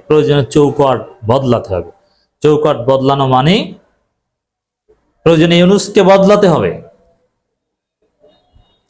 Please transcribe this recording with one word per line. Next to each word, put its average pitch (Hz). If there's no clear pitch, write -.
প্রয়োজনে 147
চৌকট 135
বদলাতে 120
হবে। 85
চৌকট 147
বদলানো 135
মানে 139
প্রয়োজনে 170
ইউনূসকে 190
বদলাতে 196
হবে, 107